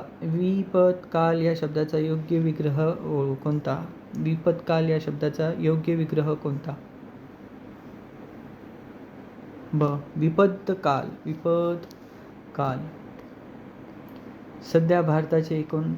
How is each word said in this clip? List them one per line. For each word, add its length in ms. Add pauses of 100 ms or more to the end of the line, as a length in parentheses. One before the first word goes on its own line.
(220)
विपद 680 (220)
काल 280
या 140
शब्दाचा 420
योग्य 400
विग्रह 680
ओळ-, 280
कोणता? 520 (300)
विपद 380
काल 360
या 120
शब्दाचा 560
योग्य 380
विग्रह 380
कोणता? 400 (3000)
ब, 100 (320)
विपद 560
काल, 380 (160)
विपद 520 (800)
काल. 240 (1900)
सध्या 280
भारताचे 580
एकूण 380